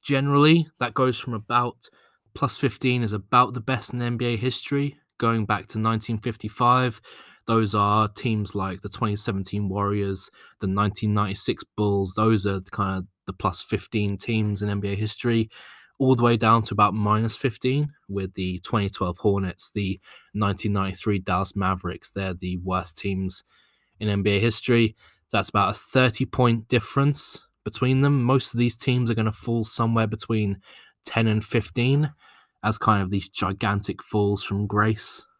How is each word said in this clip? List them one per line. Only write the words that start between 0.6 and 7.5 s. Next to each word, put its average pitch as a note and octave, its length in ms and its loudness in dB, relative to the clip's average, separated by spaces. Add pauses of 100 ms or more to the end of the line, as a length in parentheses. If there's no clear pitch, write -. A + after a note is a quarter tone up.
that A#2+ 140 -4
goes B2+ 260 0
from B2 140 -8
about, A#2+ 560 -2 (460)
plus - 240 -4
fifteen B2 440 0
is G#2+ 120 -2
about B2 400 2
the A#2 80 -6
best B2+ 320 -4
in A#2+ 80 -4
N A#2+ 160 -2
B A#2+ 160 0
A - 20 -2
history, C#3 640 -2 (180)
going A2+ 300 2
back G#2 220 -4
to A2 100 -6
nineteen A2 400 -2
fifty-five. B2 840 0 (460)
Those A2 280 2